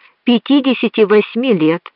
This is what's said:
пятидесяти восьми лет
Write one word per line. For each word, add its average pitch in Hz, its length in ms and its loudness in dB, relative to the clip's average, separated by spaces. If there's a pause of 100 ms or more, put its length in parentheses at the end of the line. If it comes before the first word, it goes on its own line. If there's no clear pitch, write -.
(240)
пятидесяти 247 760 0
восьми 214 500 0
лет 165 300 0 (140)